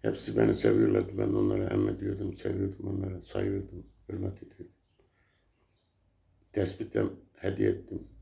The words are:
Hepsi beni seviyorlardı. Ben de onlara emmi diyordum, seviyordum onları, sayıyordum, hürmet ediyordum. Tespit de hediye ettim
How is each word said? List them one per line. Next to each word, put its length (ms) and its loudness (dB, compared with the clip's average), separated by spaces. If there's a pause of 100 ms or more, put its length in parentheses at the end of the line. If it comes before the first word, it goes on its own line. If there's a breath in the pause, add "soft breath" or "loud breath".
Hepsi 340 -2
beni 160 6
seviyorlardı. 640 4
Ben 140 0
de 40 2
onlara 300 2
emmi 340 0
diyordum, 360 -4
seviyordum 520 -4
onları, 340 -4
sayıyordum, 640 -4 (220)
hürmet 340 -6
ediyordum. 320 -20 (1800)
Tespit 420 -2
de 100 2 (320)
hediye 340 2
ettim 380 -6 (140)